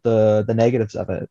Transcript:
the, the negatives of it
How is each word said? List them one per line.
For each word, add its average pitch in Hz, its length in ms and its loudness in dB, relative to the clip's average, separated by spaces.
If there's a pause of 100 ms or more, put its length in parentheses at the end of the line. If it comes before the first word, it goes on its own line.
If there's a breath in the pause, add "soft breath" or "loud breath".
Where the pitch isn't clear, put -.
the, 107 420 2
the 110 60 -2
negatives 113 420 0
of 92 140 -6
it 92 220 -8